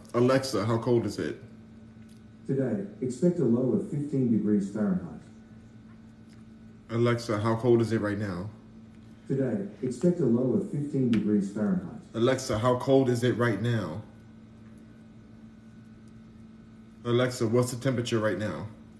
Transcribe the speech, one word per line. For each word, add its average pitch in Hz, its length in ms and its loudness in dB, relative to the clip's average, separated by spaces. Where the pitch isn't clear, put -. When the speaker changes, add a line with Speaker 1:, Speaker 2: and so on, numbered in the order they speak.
Speaker 1:
Alexa, 123 520 2
how 117 120 0
cold 113 280 2
is 98 140 -6
it? 78 220 -6
Speaker 2:
Today, 117 380 -2
expect 170 380 0
a 151 40 0
low 120 300 2
of - 160 0
fifteen 135 420 -2
degrees 101 380 0
Fahrenheit. 92 500 -4
Speaker 1:
Alexa, 117 480 0
how 110 160 0
cold 117 260 4
is 104 100 -2
it 113 100 0
right 101 180 -2
now? 98 280 -6
Speaker 2:
Today, 120 380 -2
expect 175 380 0
a 151 60 2
low 120 280 2
of - 160 0
fifteen 135 400 -2
degrees 101 420 2
Fahrenheit. 98 480 -2
Speaker 1:
Alexa, 117 460 0
how 123 180 2
cold 135 320 4
is 120 140 0
it 117 140 2
right 113 240 2
now? 107 400 -2
Alexa, 120 440 0
what's 120 240 2
the 127 60 -8
temperature 117 420 0
right 107 180 0
now? 92 300 -6